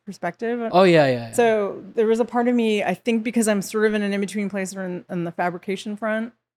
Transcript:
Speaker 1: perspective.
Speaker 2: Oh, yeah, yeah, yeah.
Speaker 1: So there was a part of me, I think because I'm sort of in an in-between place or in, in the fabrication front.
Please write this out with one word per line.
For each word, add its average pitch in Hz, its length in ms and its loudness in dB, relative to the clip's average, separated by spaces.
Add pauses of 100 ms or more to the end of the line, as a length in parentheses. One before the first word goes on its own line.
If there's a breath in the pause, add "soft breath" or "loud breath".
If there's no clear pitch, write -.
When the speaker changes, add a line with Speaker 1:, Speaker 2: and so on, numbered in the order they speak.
Speaker 1:
perspective. 226 560 -6 (100)
Speaker 2:
Oh, 180 120 6
yeah, 165 240 6
yeah, 131 60 2
yeah. 117 200 -6
Speaker 1:
So 220 500 2 (120)
there 226 120 2
was 226 140 4
a 233 40 -2
part 240 220 -2
of 247 80 2
me, 220 280 2
I 180 100 0
think 226 300 -2
because 226 260 0
I'm 202 120 2
sort 214 260 0
of 214 80 0
in 214 80 0
an 202 100 -2
in-between 202 360 -4
place 190 260 -6
or 190 100 -8
in, 180 240 -8
in 175 160 -4
the 170 80 -6
fabrication 185 640 -6
front. 220 340 -4 (260)